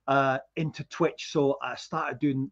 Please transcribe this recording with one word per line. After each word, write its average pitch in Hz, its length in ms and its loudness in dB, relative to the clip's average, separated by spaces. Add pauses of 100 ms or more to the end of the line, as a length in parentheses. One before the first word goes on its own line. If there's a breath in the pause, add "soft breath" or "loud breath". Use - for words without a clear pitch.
uh, 135 320 4 (160)
into 156 300 -4
Twitch. - 460 -2
So 139 300 2
I 127 140 -6
started 147 440 -6
doing 139 320 0